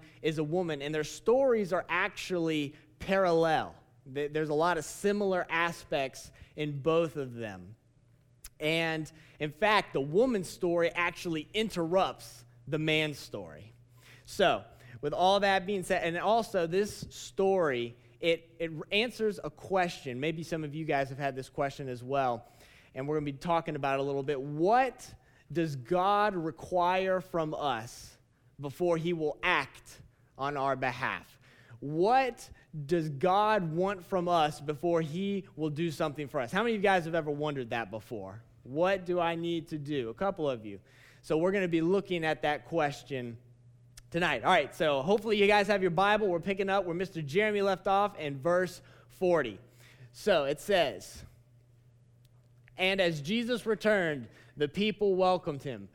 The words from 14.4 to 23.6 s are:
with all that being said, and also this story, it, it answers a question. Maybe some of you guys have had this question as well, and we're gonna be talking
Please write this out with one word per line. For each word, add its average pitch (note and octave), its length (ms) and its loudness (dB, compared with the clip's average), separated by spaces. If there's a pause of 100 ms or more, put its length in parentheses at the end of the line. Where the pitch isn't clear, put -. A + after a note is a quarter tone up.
with D3 100 -4
all F#3+ 300 4
that F#3+ 240 2
being G3 180 -2
said, F#3 220 0
and E3+ 120 0
also G3 480 2
this G3 440 -2
story, D3+ 880 0 (240)
it, E3 360 0
it E3 140 -4 (220)
answers G#3+ 500 0
a D3 60 -4
question. E3+ 720 -4
Maybe D#3+ 200 -2
some D#3+ 220 -6
of C#3+ 100 -8
you D#3 120 -6
guys C#3 240 0
have C3+ 80 -10
had C#3 180 -4
this C3 140 -10
question C#3 400 -6
as A#2+ 120 -8
well, B2+ 440 -2 (500)
and C#3 140 -6
we're D#3 80 0
gonna D3 80 -4
be C#3+ 80 -4
talking E3 420 -2